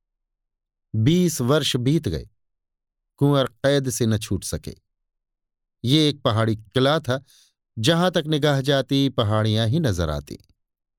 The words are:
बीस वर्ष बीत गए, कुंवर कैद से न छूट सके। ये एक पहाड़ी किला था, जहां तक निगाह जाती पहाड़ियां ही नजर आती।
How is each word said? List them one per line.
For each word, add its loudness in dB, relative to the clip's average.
बीस 2
वर्ष 0
बीत 0
गए, -6
कुंवर 2
कैद 0
से -2
न 2
छूट -6
सके। -10
ये 2
एक -6
पहाड़ी 0
किला -2
था, -6
जहां 2
तक -2
निगाह 0
जाती 0
पहाड़ियां 0
ही 0
नजर 0
आती। -8